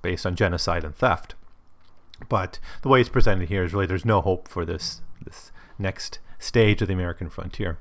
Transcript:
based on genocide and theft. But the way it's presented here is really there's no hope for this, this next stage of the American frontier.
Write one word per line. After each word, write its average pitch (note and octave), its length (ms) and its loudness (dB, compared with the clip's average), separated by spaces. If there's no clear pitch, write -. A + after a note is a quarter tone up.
based F2 240 -4
on F2+ 100 0
genocide F2 480 0
and D#2 120 -8
theft. - 400 0
But F#2+ 300 -2
the C3+ 80 -4
way C3 100 8
it's A#2 100 4
presented F#2+ 400 6
here F#2+ 140 0
is E2+ 80 -2
really G2 140 0
there's F2+ 180 -2
no G#2+ 180 4
hope F#2 260 -2
for F2 180 -4
this, - 360 -8
this - 280 -18
next - 400 -6
stage G#2+ 420 4
of G2+ 60 2
the F#2+ 80 0
American F2 340 -4
frontier. E2+ 520 -6